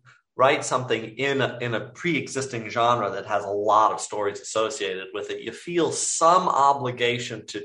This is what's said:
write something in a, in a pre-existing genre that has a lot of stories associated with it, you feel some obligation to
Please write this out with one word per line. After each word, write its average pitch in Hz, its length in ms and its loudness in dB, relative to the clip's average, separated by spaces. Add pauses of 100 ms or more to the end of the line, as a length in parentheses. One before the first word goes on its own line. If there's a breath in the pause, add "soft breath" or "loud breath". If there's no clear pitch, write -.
(360 soft breath)
write 139 300 4
something 123 380 -2
in 131 380 -2
a, 117 200 -2
in 120 140 -4
a - 140 -6
pre-existing 127 800 -4
genre 117 420 2
that 98 160 -8
has 104 160 0
a 98 60 -6
lot 104 420 4
of 92 100 -6
stories 104 380 -4
associated 98 760 -4
with 101 160 -6
it, - 120 -8
you 113 100 -8
feel 165 400 -2
some 175 560 4
obligation 123 960 0
to - 200 -8